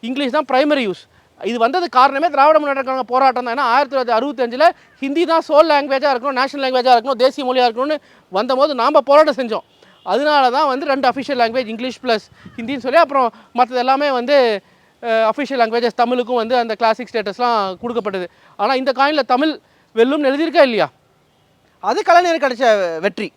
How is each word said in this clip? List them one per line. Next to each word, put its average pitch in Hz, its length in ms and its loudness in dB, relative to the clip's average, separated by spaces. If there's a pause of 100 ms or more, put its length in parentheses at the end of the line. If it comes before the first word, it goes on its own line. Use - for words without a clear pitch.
இங்கிலீஷ் 262 260 -4
தான் 294 160 0
பிரைமரி 277 360 2
யூஸ். 185 140 -6 (500)
இது 240 120 -4
வந்தது 330 240 0 (100)
காரணமே 277 380 2
திராவிட 302 260 4
முன்னேற்ற 277 240 -4
கழக 262 260 -4
போராட்டம் 254 360 0
தான். 233 80 -4
ஏன்னா 277 180 -2
ஆயிரத்தி 262 200 2
தொள்ளாயிரத்தி 247 260 -2
அறுபத்தஞ்சுல 254 480 0 (360)
ஹிந்தி 285 280 -2
தான் 330 180 0
சோல் 311 240 6
லாங்குவேஜா 277 400 0
இருக்கணும், 254 260 -4
நேஷனல் 269 260 -4
லாங்குவேஜா 254 300 2
இருக்கணும், 240 280 0
தேசிய 254 260 0
மொழியா 254 180 2
இருக்கணும்னு 254 300 -2 (420)
வந்தபோது 262 440 0
நாம 294 260 4
போராட்டம் 285 320 4
செஞ்சோம். 220 240 -6 (480)
அதனால 285 320 2 (100)
தான் 294 160 2
வந்து 277 220 -4
ரெண்டு 269 180 0
அஃபிஷியல் 262 300 -4
லாங்குவேஜ் 226 320 -2
இங்கிலீஷ் 233 320 -8
பிளஸ் 233 220 -2 (320)
ஹிந்தின்னு 240 280 -8
சொல்லி, 269 160 2
அப்புறம் 269 240 0 (340)
மத்தது 247 240 0
எல்லாமே 269 240 0 (100)
வந்து, 247 180 0 (680)
அ, 233 80 -6 (200)
அஃபிஷியல் 269 320 -4
லாங்குவேஜஸ் 233 400 -2
தமிழுக்கும் 247 400 -2
வந்து 226 200 -2
அந்த 226 180 -6
கிளாசிக் 220 320 -2
ஸ்டேட்டஸ்லாம் 226 460 -2 (240)
கொடுக்கப்பட்டது. 208 460 -6 (340)
ஆனா 240 200 0
இந்த 262 180 -2
காயின்ல 285 240 0 (100)
தமிழ் 302 180 0 (440)
வெல்லும்னு 262 340 2
எழுதியிருக்கா 302 380 2
இல்லையா? 190 200 0 (1000)
அது 311 180 -2
கலைஞருக்கு 339 380 4
கிடைச்ச 247 180 -2 (400)
வெற்றி. 196 320 -4